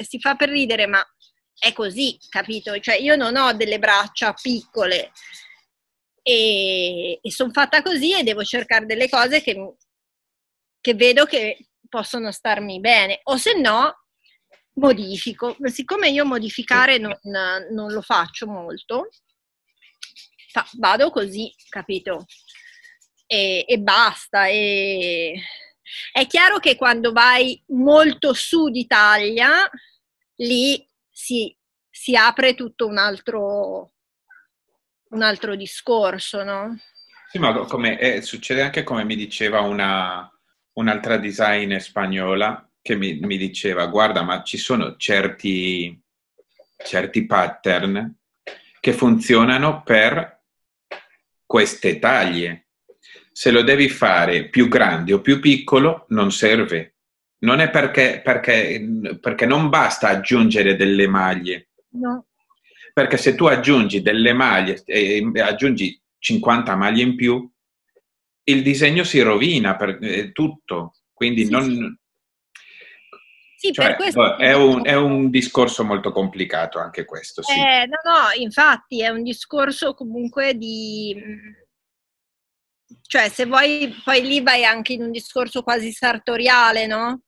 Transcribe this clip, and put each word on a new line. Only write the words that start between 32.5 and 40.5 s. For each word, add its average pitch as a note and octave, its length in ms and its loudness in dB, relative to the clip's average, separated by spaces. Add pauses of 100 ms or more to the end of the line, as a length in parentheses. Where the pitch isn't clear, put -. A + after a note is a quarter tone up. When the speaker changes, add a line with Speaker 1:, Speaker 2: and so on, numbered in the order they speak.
Speaker 1:
tutto A#3+ 320 -6
un G#3 100 -4
altro, G3+ 960 -4 (1160)
un A3 120 -6
altro G#3+ 340 -2
discorso, G3 880 -4
no? G3+ 340 -10 (520)
Speaker 2:
Sì, - 100 -10
ma B2+ 140 2
co-, A2 120 -4
come, A#2 340 -4
eh, B2 220 0
succede B2+ 400 -6
anche C#3 220 -4
come A2 200 -4
mi G#2+ 120 -4
diceva G#2+ 460 -2
una, F#2+ 640 -4 (460)